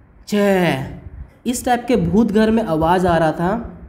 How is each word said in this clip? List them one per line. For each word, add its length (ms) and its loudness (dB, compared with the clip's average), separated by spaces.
जय, 680 0
इस 180 -4
टाइप 240 0
के 80 4
भूत 360 2
घर 180 4
में 120 2
आवाज़ 440 0
आ 100 2
रहा 160 2
था। 560 -4